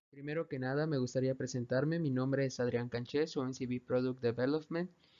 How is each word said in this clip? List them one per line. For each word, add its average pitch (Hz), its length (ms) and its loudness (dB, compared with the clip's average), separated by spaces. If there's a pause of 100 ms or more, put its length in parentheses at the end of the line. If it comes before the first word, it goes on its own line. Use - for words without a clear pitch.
Primero 147 380 -6
que 139 100 -6
nada, 135 300 0
me 151 100 0
gustaría 127 380 2
presentarme. 131 640 0
Mi 156 100 2
nombre 135 340 2
es 127 160 -2
Adrián 120 300 0
Canché, 143 380 0
soy 139 180 -2
un 131 80 -4
C 127 140 -6
V 123 180 0
Product 127 340 2
Development. 143 720 0 (300)